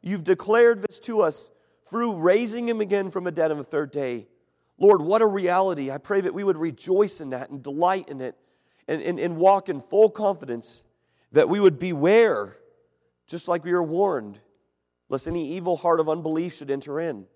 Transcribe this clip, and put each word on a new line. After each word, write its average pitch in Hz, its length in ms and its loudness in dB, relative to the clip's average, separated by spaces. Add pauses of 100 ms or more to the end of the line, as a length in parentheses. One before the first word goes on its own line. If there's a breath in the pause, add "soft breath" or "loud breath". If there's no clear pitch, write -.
You've 175 240 -6
declared 214 580 4
this - 180 -10
to 226 200 -2
us 160 300 -2 (360)
through 233 280 -4
raising 214 540 0
him 226 120 -2
again 196 300 -2
from 180 140 -6
the 180 80 -4
dead 160 180 0
on 151 80 -4
the 139 60 -10
third 147 260 -6
day. 123 380 -6 (500)
Lord, 196 240 6
what 196 180 2
a 226 60 4
reality. 180 640 0
I 135 80 -8
pray 196 240 -2
that 180 120 -4
we 196 80 -6
would 196 140 0
rejoice 185 640 0
in 143 100 -10
that 127 200 -8
and 139 120 -14
delight 175 460 0
in 139 120 -12
it 127 160 -8 (520)
and, 151 120 -2
and, 175 200 -4
and 170 160 -4
walk 190 320 4
in 147 120 -6
full 208 300 4
confidence, 160 720 -6 (480)
that 135 180 4
we 196 120 2
would 180 180 6
beware, 165 800 2 (720)
just - 180 -12
like 175 180 -2
we 175 80 -2
were 175 100 2
warned, 156 580 -2 (680)
lest 135 200 -6
any 165 240 -4
evil 180 240 -2
heart 170 240 -2
of 156 80 0
unbelief 160 480 -4
should 143 140 -12
enter 139 280 -6
in 131 380 -8